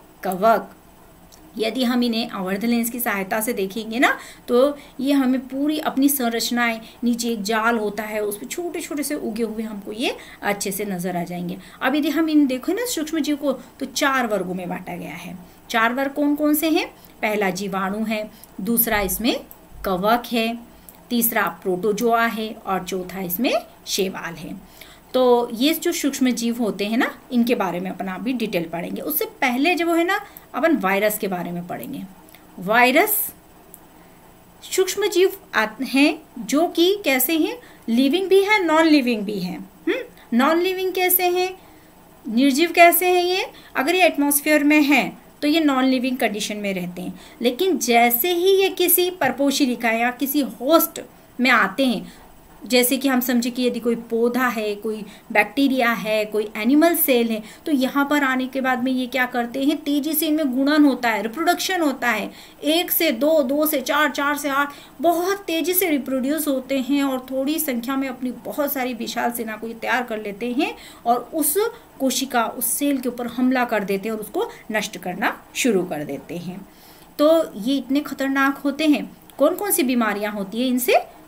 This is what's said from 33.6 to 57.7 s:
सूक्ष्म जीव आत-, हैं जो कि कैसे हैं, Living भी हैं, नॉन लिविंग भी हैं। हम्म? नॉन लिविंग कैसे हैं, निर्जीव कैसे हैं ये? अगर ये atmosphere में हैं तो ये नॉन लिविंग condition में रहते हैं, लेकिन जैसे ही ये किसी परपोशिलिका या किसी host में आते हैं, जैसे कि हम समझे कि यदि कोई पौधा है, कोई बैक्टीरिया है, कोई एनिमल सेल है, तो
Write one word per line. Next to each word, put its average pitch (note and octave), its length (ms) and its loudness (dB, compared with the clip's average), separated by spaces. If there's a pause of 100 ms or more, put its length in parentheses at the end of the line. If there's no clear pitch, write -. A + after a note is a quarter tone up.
सूक्ष्म F#4+ 460 0
जीव F#4 240 4 (220)
आत-, A3 280 -2
हैं C#4 400 2 (160)
जो C#4+ 300 0
कि F4 360 2
कैसे C#4 340 2
हैं, G#4 200 0 (300)
Living C#4 400 2
भी G4 160 6
हैं, G#4 160 2
नॉन D#4+ 260 4
लिविंग B3 360 4
भी G3+ 160 -4
हैं। F3+ 200 -6
हम्म? - 800 -6
नॉन D#4 240 4
लिविंग F#4 320 0
कैसे F4+ 340 2
हैं, F#4 300 0 (720)
निर्जीव C#4 440 2
कैसे F4 360 6
हैं F4+ 160 4
ये? F#4+ 220 0 (300)
अगर D4 180 0
ये F#4 100 4
atmosphere D4 600 2
में D4+ 180 6
हैं B3+ 400 2 (200)
तो D4 60 0
ये D#4+ 120 4
नॉन C4+ 240 2
लिविंग C4 320 0
condition G#3 400 -2
में G3+ 180 -4
रहते F3+ 280 -8
हैं, F3+ 180 -10 (200)
लेकिन B3+ 380 0
जैसे A#3+ 540 4
ही F#4+ 300 4
ये F#4+ 60 4
किसी F4+ 420 2
परपोशिलिका B3+ 800 0
या A#3 200 0
किसी C#4 300 -2
host C#4 600 0 (400)
में B3+ 100 4
आते A3 360 4
हैं, F3+ 260 -2 (540)
जैसे B3 300 4
कि C#4 120 0
हम B3+ 120 2
समझे B3 300 0
कि B3 120 -4
यदि A#3+ 180 0
कोई A#3 140 0
पौधा A#3 520 0
है, G#3 280 -2
कोई G#3+ 300 -8 (280)
बैक्टीरिया A#3 600 2
है, G#3+ 320 0
कोई G#3+ 320 -4
एनिमल D4 380 6
सेल A#3+ 360 2
है, A3 120 -4 (240)
तो D#4+ 60 0